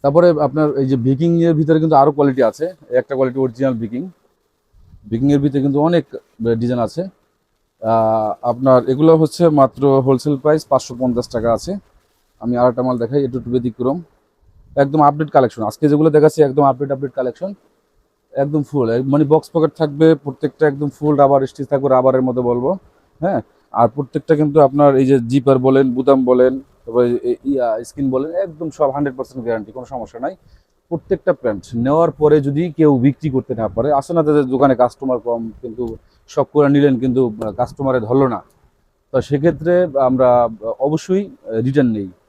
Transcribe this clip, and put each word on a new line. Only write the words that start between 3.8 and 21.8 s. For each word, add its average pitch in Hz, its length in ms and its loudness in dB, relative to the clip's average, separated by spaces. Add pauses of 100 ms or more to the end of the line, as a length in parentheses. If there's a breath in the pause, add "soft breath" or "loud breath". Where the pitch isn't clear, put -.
ভিকিং, 120 180 -8 (1080)
ভিকিং 117 220 -2
এর 143 80 4
ভিতরে 139 220 -2
কিন্তু 139 180 0
অনেক 165 260 2 (560)
ডিজাইন 120 260 -2
আছে। 160 140 -8
আহ, 110 1300 -4 (200)
আপনার 127 420 2
এগুলো 156 180 4 (100)
হচ্ছে 160 280 -2
মাত্র 135 560 2
হোলসেল 139 320 0
প্রাইস 151 340 0
পাঁচশো 131 280 -2
পঞ্চাশ 123 360 -2
টাকা 113 220 -2
আছে। - 140 -8 (680)
আমি 117 180 -6
আরেকটা 123 260 0
মাল 127 140 -2
দেখাই, 120 280 -2
একটু, 127 120 -6
একটু 120 140 -8
ব্যতিক্রম, 127 460 -4 (760)
একদম 143 260 0
আপডেট 147 340 2
কালেকশন। 120 280 2
আজকে 110 260 -6
যেগুলো 151 200 2
দেখাচ্ছি 151 340 4
একদম 139 200 2
আপডেট, 135 280 0
আপডেট 135 280 -8
কালেকশন, 131 340 -6 (800)
একদম 147 300 -2
ফুল, 127 260 -2
এক-, 123 240 -2
মানে 151 120 2
বক্স 151 280 0
পকেট 160 180 0 (100)
থাকবে, 156 340 4
প্রত্যেকটা 139 520 -4
একদম 143 220 -2
ফুল 147 260 -2
রাবার 139 320 4
স্টিচ 139 200 -10
থাকবে, 139 220 -2